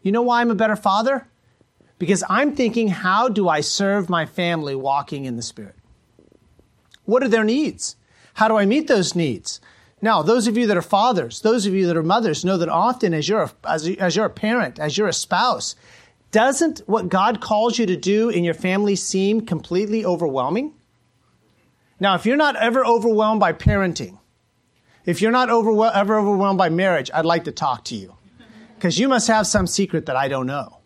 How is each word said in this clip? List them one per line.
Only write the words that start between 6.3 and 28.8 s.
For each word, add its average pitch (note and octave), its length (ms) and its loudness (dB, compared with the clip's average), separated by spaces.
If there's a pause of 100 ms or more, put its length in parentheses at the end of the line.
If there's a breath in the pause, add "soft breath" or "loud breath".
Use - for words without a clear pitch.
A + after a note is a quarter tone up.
What B3 180 2
are C4 60 0
their A3 160 2
needs? A#3+ 520 -2 (380 soft breath)
How A3 120 4
do A3 100 4
I G3+ 100 4
meet C#4+ 200 2
those G3+ 280 2
needs?" D3 460 -4 (420 soft breath)
Now, G#3 180 2
those G#3 260 2
of A3+ 120 0
you A#3+ 80 2
that G3+ 100 2
are E3+ 60 0
fathers, G3 580 0
those A3 240 2
of G3+ 80 0
you F#3+ 140 2
that E3+ 100 0
are E3 60 0
mothers, F3+ 420 0
know F#3 140 0
that E3 100 -2
often G3 460 0
as D3+ 140 -2
you're G3+ 160 0
a, - 80 -8 (120)
as, D#3 240 -4
as F#3 260 -2
you're G#3 120 0
a - 40 -2
parent, G#3+ 480 -4
as D3+ 200 -4
you're G#3 100 0
a D#3+ 40 -2
spouse, - 600 -2 (580 soft breath)
doesn't C4+ 540 2
what F#3+ 220 -2
God G3+ 320 0
calls A3+ 380 -2
you A3+ 80 0
to F3+ 100 -2
do G#3+ 320 0
in F3 160 -2
your E3+ 80 0
family G3 420 -2
seem G3 460 -2
completely G#3 640 -4
overwhelming? E3 680 -2 (1200)
Now, F#3+ 160 2
if F3 120 -2
you're B3+ 100 2
not D4 200 2
ever A#3+ 280 2
overwhelmed A3 560 2
by E3+ 140 2
parenting, E3 640 -2 (880 soft breath)
if F3 160 -2
you're A3+ 80 2
not B3 180 2
overwhel-, A3 460 2
ever G#3 240 2
overwhelmed G3 400 2
by F#3 100 2
marriage, E3+ 460 0
I'd D#3+ 100 0
like E3 200 0
to D#3 80 -8
talk C3 320 -4
to B2 100 -10
you, F#2+ 220 -14 (600 loud breath)
'cause E3 200 -2